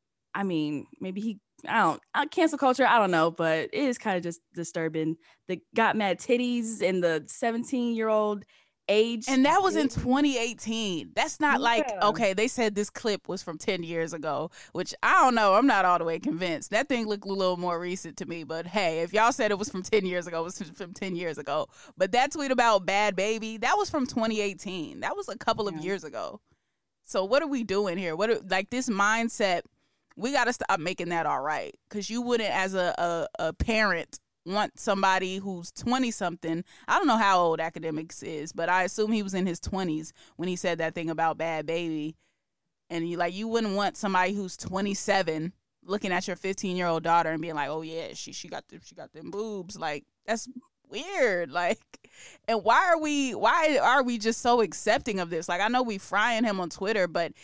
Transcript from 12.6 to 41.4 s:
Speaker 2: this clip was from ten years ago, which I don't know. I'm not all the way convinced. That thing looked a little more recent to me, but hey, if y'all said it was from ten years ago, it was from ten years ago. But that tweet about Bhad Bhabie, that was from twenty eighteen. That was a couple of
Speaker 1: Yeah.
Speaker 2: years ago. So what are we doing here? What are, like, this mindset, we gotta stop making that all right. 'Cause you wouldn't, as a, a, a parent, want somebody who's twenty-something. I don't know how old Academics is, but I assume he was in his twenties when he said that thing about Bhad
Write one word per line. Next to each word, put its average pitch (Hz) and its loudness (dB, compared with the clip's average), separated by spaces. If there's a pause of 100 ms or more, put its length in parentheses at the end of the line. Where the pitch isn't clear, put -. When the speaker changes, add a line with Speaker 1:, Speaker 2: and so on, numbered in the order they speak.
Speaker 2:
this 202 -2
clip - -4
was 180 -6
from 160 -10
ten 185 -2
years 165 -4
ago, 147 -4 (220)
which 180 -6
I 240 4 (100)
don't 254 6
know. 208 6
I'm 240 6
not 202 6
all 180 6
the 170 -2
way 165 -2
convinced. 175 -4
That 240 0
thing 233 0
looked 202 -6
a - -6
little 185 2
more 175 -2
recent 175 -6
to 185 -8
me, 165 -10
but 165 -6
hey, 170 0
if 170 -4
y'all 226 4
said 220 0
it 202 0
was 202 -4
from 185 -6
ten 202 2
years 180 -2
ago, 170 -4
it 165 -4
was 175 -8
from 175 -12
ten 190 -6
years 170 -6
ago. 143 -4 (300)
But 185 2
that 262 2
tweet 277 -2
about 233 4
Bhad 202 2
Bhabie, 220 -2
that 269 2
was 415 0
from 277 0
twenty 220 0
eighteen. 180 -6
That 202 -4
was 403 -8
a 302 -10
couple 220 -2
of 180 -4
Speaker 1:
Yeah. 156 -8
Speaker 2:
years 180 -4
ago. 104 -10 (640)
So 190 -2
what 247 2
are 320 -4
we 247 -2
doing 190 0
here? 170 -4
What 208 0
are, - 2 (100)
like, 190 -2
this 254 -2
mindset, 208 2 (540)
we 226 -4
gotta 247 2
stop - 0
making 170 -6
that 165 -2
all 143 0
right. 135 -4 (140)
'Cause 208 -8
you 233 -4
wouldn't, 233 0
as 190 0
a, 180 0 (440)
a, 160 -2
a 160 -4
parent, 175 0 (260)
want 196 -2
somebody 190 2
who's 190 -8
twenty-something. 196 -2 (220)
I - 4
don't 370 2
know 233 6
how 196 6
old 160 4
Academics 160 -6
is, 160 -8
but 165 -4
I 180 4
assume 214 0
he 214 0
was 196 -6
in 185 0
his 175 -4
twenties 160 -6 (240)
when 175 -4
he 185 -2
said 175 -2
that 160 -2
thing 165 -4
about 160 0
Bhad 160 -4